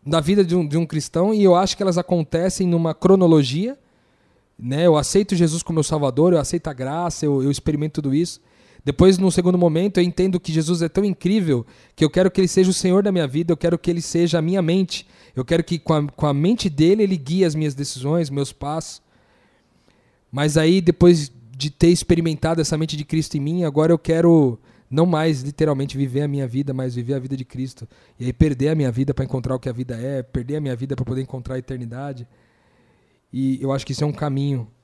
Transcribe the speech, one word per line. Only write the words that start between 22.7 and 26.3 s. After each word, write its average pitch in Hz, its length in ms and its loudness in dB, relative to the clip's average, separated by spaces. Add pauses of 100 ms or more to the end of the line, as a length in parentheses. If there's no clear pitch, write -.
mente 156 180 -4
de 147 80 -8
Cristo 160 320 -4
em 143 40 -2
mim, 170 240 -2
agora 156 280 2
eu 165 60 4
quero 165 600 4 (320)
não 156 160 2
mais 156 360 0
literalmente 143 540 -2
viver 135 260 -2
a 147 60 -2
minha 139 200 -4